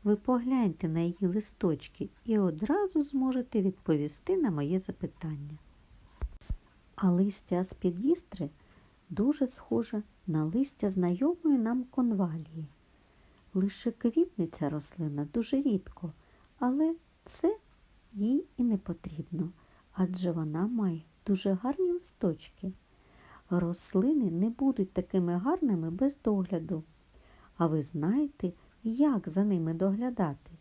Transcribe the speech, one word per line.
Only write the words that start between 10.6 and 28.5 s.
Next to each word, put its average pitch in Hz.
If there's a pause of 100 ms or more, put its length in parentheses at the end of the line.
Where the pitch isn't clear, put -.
знайомої 254
нам 240
конвалії. 165 (880)
Лише 196
квітне 233
ця 151
рослина 151
дуже 269
рідко, 190 (460)
але 294 (300)
це 415 (580)
їй 233 (120)
і 247
не 220
потрібно, 170 (420)
адже 180
вона 160
має 196 (240)
дуже 196
гарні 285
листочки. 190 (800)
Рослини 185
не 185
будуть 240
такими 180
гарними 208
без 262
догляду. 180 (720)
А 170
ви 156
знаєте, 180 (320)